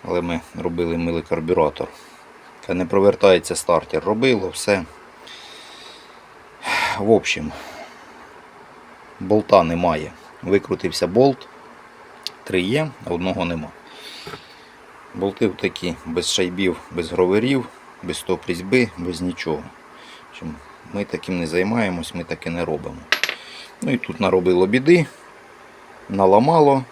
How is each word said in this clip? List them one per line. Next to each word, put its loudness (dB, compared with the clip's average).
Але -2
ми -4
робили, -2
мили -2
карбюратор. 0
Каже: -6
"Не -2
провертається 4
стартер". 0
Робило, 2
все. 0
В 2
общем, 2
болта 4
немає. 0
Викрутився 0
болт. 4
Три 0
є, 0
а -4
одного -2
нема. -6
Болти 0
такі, -6
без -4
шайбів, 0
без -6
гроверів, 2
без -6
стоп-різьби, -2
без -6
нічого. -4
В -18
общем, -12
ми -4
таким -6
не -4
займаємось, -2
ми -6
таке -8
не -4
робимо. -6
Ну -2
і 0
тут -8
наробило 4
біди, 4
наламало. 6